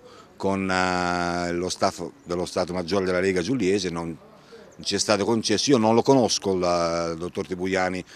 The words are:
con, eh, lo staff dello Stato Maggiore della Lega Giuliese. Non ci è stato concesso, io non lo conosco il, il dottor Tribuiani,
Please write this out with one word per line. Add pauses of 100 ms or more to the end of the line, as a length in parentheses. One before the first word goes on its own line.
(360)
con,
eh,
lo
staff (180)
dello
Stato
Maggiore
della
Lega
Giuliese.
Non (640)
ci
è
stato
concesso,
io
non
lo
conosco
il,
il
dottor
Tribuiani, (120)